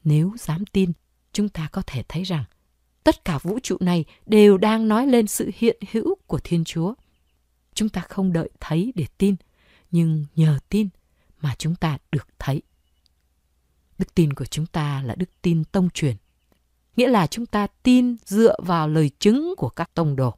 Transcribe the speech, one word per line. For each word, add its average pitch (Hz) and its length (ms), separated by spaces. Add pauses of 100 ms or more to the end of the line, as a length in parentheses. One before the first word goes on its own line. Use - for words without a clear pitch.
Nếu 156 340
dám 165 280
tin, 190 260 (400)
chúng 208 160
ta 156 240
có 190 140
thể 123 220
thấy 165 140
rằng 170 220 (600)
tất - 200
cả 151 140
vũ 196 240
trụ - 180
này 175 240 (220)
đều 208 320
đang 220 300
nói 226 180
lên 240 200
sự - 300
hiện 233 200 (140)
hữu 262 240 (120)
của 143 180
Thiên 170 200
Chúa. 170 300 (800)
Chúng 220 140
ta 185 120
không 190 320
đợi 165 180 (100)
thấy 185 340
để 147 120 (120)
tin, 196 180 (540)
nhưng 160 360 (100)
nhờ 156 220 (100)
tin 208 200 (520)
mà 135 180
chúng 160 160
ta 160 240 (140)
được 147 160 (100)
thấy. 135 240 (1400)
Đức - 160
tin 156 180
của 139 120
chúng 151 220
ta 143 360
là 120 120
đức 180 160 (120)
tin 165 220
tông 180 260
truyền, 127 260 (800)
nghĩa 240 120
là 208 180
chúng 233 200
ta 208 200 (160)
tin 247 420
dựa 208 380
vào 170 260
lời 151 300
chứng 294 380
của 131 120
các - 260
tông 151 220
đồ. 127 220